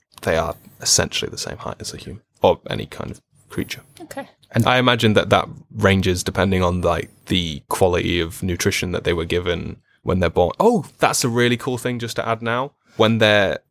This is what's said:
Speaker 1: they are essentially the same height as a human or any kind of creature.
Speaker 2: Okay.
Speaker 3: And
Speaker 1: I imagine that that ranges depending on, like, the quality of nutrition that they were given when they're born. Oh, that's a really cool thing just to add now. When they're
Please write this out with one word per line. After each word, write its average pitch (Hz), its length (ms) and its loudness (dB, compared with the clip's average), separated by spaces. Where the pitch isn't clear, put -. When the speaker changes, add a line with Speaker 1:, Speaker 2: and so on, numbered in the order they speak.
Speaker 1:
they 82 140 0
are 82 180 -4
essentially - 480 -2
the - 80 -12
same - 200 -10
height - 220 -10
as - 140 -12
a - 40 -14
human - 240 -14
or 90 180 2
any - 180 -6
kind - 240 -12
of - 100 -16
creature. - 320 -8
Speaker 2:
Okay. 277 260 -14
Speaker 3:
And 120 160 2
Speaker 1:
I 127 100 4
imagine 120 360 4
that 101 180 4
that 98 160 4
ranges 95 480 2
depending 92 380 0
on, 90 200 0
like, 85 280 -2
the 82 440 -2
quality 87 500 0
of 85 240 -6
nutrition 92 480 -2
that 87 120 -6
they 87 100 0
were 85 120 -2
given 85 520 -4
when 92 160 0
they're 87 100 2
born. 87 300 2
Oh, 208 260 4
that's 131 240 2
a 123 60 0
really 120 280 2
cool 123 220 -6
thing 123 180 -4
just 113 200 -6
to - 100 -4
add 113 160 -4
now. 123 300 -4
When 113 200 4
they're 104 420 4